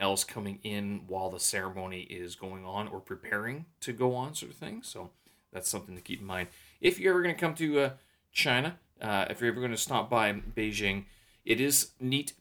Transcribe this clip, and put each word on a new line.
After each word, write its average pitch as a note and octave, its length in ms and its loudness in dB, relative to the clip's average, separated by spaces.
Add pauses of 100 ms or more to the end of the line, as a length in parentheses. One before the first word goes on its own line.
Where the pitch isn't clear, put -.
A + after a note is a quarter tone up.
else G2 240 4
coming G2+ 380 -6
in G2+ 440 -4
while F#2 220 -4
the F2+ 100 -8
ceremony F#2 600 -2
is F2+ 340 -10
going F#2+ 300 -12
on G2+ 240 -6
or F#2+ 100 -8
preparing A2 640 -6 (140)
to B2+ 140 -6
go B2 220 2
on, C3+ 180 -6
sort - 180 -8
of - 60 -20
thing. G#3+ 260 -10
So - 280 -12 (420)
that's F#2 160 -2
something F#2+ 260 -6
to F2 60 -14
keep F2+ 180 -8
in G2 60 -12
mind. F#2 240 -4 (320)
If - 180 4
you're F#3 140 6
ever F3+ 80 4
gonna F3 140 2
come D#3+ 200 0
to, D3+ 240 2
uh, C#3 100 6 (440)
China, C#3 440 2 (220)
uh, G2+ 300 2
if G2+ 100 -6
you're A#2+ 120 4
ever B2 100 0
gonna A#2 160 0
stop A2+ 320 2
by G#2+ 240 4
Beijing, G2+ 720 -2 (400)
it A2+ 160 4
is C#3 300 4 (100)
neat C3+ 400 0